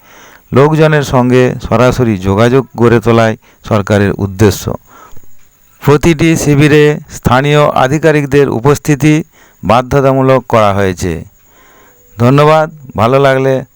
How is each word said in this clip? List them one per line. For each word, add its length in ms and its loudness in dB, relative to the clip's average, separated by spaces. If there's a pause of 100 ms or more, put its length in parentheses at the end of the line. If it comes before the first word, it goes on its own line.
(520)
লোকজনের 520 2
সঙ্গে 380 0 (240)
সরাসরি 520 0
যোগাযোগ 440 0 (140)
গড়ে 240 2
তোলাই 320 0 (320)
সরকারের 480 0 (120)
উদ্দেশ্য। 400 -2 (1200)
প্রতিটি 540 0
শিবিরে 480 2 (320)
স্থানীয় 460 0 (220)
আধিকারিকদের 640 0 (120)
উপস্থিতি 560 0 (480)
বাধ্যতামূলক 800 0 (120)
করা 200 2
হয়েছে। 400 -4 (1040)
ধন্যবাদ। 500 2 (300)
ভালো 300 0
লাগলে 280 0 (200)